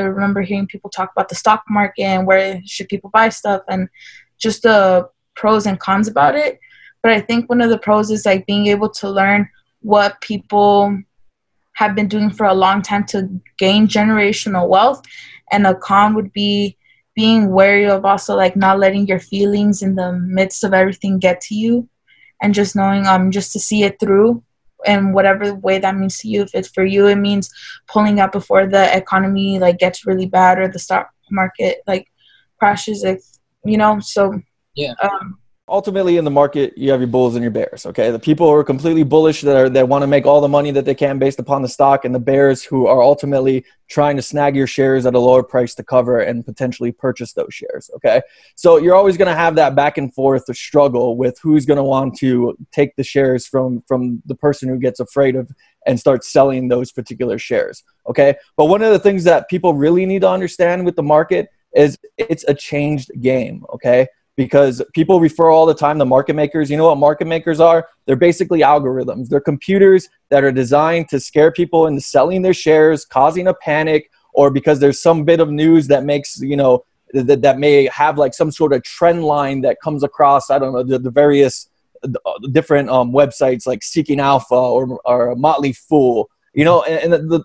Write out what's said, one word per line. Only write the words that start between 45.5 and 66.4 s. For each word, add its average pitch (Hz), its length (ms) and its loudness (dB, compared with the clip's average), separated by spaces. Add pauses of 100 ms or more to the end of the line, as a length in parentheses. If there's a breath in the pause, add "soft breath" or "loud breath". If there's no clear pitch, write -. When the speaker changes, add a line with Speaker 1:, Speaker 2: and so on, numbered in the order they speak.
Speaker 3:
to 117 80 -16
cover 123 380 0
and 117 240 -4
potentially 120 480 -8
purchase 123 400 -8
those - 200 -8
shares, - 440 -14
okay? 117 240 0 (340 soft breath)
So 170 220 4
you're 175 180 4
always 190 220 4
gonna 180 180 0
have 165 200 0
that 143 200 2
back 143 220 0
and 139 160 -8
forth 135 320 0 (100)
struggle 123 640 0
with 123 260 -4
who's 151 220 2
gonna 143 180 2
want 135 360 -2
to 123 360 -2 (160)
take - 240 -2
the 135 80 -6
shares 131 420 -2
from, 127 440 -4
from 123 360 -4
the 131 100 -10
person 139 340 -4
who 131 100 -6
gets 127 220 -4
afraid 131 340 0
of 127 160 -6 (340)
and 127 140 -2
starts 131 320 0
selling 131 380 0
those 123 240 -2
particular 117 440 -8
shares, - 460 -6 (240)
okay? 143 300 2 (180 loud breath)
But 151 120 4
one 202 140 2
of 220 120 4
the 190 60 4
things 190 260 0
that 165 240 2
people 175 240 0
really 165 320 2
need 190 160 -2
to 185 80 4
understand 180 560 -2
with 175 100 -2
the 160 80 -4
market 160 460 0 (260)
is 147 220 4 (200)
it's - 300 -6
a 147 60 0
changed 147 640 -6
game, 127 540 -4
okay? 127 340 2 (380)
Because 131 380 2 (100)
people 165 260 2
refer 165 300 2
all 160 160 6
the 160 80 2
time 151 240 0
to 139 80 2
market 135 300 0
makers. 151 340 -2